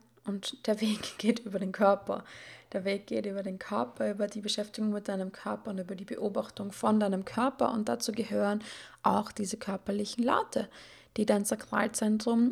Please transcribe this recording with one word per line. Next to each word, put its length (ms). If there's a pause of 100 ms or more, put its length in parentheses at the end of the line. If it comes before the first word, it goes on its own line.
(260)
Und 420
der 120
Weg 360
<laughs> 20
geht 220
über 200
den 140
Körper. 500 (480)
Der 140
Weg 220
geht 180
über 180
den 160
Körper, 500
über 180
die 120
Beschäftigung 520
mit 180
deinem 240
Körper 380
und 60
über 180
die 100
Beobachtung 680
von 300
deinem 240
Körper. 480
Und 160
dazu 240
gehören 500 (400)
auch 300
diese 240
körperlichen 680
Laute, 460 (480)
die 80
dein 200
Sakralzentrum 1080